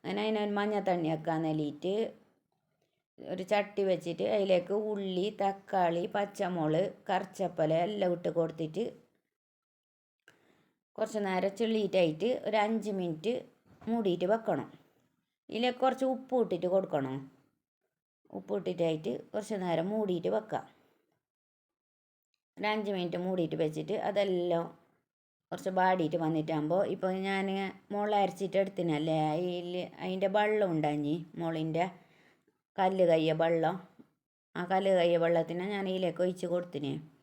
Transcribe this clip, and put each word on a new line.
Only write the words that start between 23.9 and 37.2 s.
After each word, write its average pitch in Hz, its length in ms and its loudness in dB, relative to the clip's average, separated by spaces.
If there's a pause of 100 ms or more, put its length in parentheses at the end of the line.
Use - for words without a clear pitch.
അതെല്ലാം 180 560 0 (840)
കുറച്ച് 190 280 -4
വാടിയിട്ട് 185 460 4
വന്നിട്ടാകുമ്പോൾ, 156 580 0 (120)
ഇപ്പോൾ 190 180 -2 (160)
ഞാൻ 196 180 0 (480)
മുള 208 160 -2 (140)
അരച്ചിട്ട് 185 380 -2
എടുത്തിനല്ലേ, 165 540 0 (160)
അതിൽ 175 400 -4 (300)
അതിൻ്റെ 185 340 -2
വെള്ളം 208 380 2
ഉണ്ടാഞ്ഞി, 147 400 0 (260)
മുളിൻ്റെ 165 460 0 (920)
കല്ല് 190 320 4
കയ്യ 160 300 6
വെള്ളം, 165 360 2 (840)
ആ - 20 -4 (120)
കല്ല് 190 260 4
കയ്യ 170 260 6
വെള്ളത്തിനെ 170 480 2
ഞാൻ 196 200 -2
ഇതിലേക്ക് 180 320 0
ഒഴിച്ച് 185 280 -2
കൊടുത്തിന്. 147 400 -4 (300)